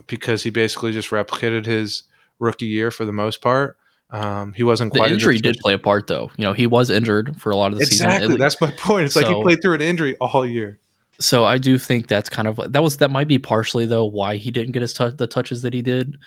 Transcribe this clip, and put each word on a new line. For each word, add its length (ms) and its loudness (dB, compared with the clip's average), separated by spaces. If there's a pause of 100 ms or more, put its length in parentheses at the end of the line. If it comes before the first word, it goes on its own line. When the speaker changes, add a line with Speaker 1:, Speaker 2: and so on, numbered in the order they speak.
Speaker 1:
because 380 -4
he 60 -2
basically 420 -2
just 180 -6
replicated 540 -2
his 400 -4 (340)
rookie 280 -2
year 260 -2
for 120 -8
the 80 -4
most 280 -4
part. 380 -2 (340)
Um, 400 -8
he 100 -4
wasn't 300 2
Speaker 2:
The 60 0
Speaker 1:
quite 120 4
as 40 2
Speaker 2:
injury 240 4
did 160 0
Speaker 1:
efficient. 80 -10
Speaker 2:
play 120 4
a 40 0
part, 280 0
though. 300 -4
You 80 -2
know, 80 2
he 140 2
was 240 4
injured 500 0
for 100 -4
a 60 2
lot 160 2
of 60 -6
the 80 0
season, 340 2
at 20 0
Speaker 1:
Exactly. 100 2
Speaker 2:
lea- 60 2
Speaker 1:
That's 220 0
my 100 2
point. 360 0
It's 100 -2
like 100 4
he 80 2
Speaker 2:
So 80 0
Speaker 1:
played 200 4
through 120 2
an 60 -2
injury 380 -2
all 280 0
year. 320 -6 (420)
Speaker 2:
So 240 4
I 140 4
do 200 4
think 300 -2
that's 200 0
kind 200 -2
of, 100 -4 (140)
that 100 4
was, 160 0
that 120 4
might 180 0
be 100 4
partially, 480 0
though, 180 2
why 320 -2
he 140 -8
didn't 220 -4
get 100 -2
his 100 -4
tou-, 200 -2
the 140 -2
touches 360 -6
that 100 -4
he 100 -4
did. 340 -2 (100)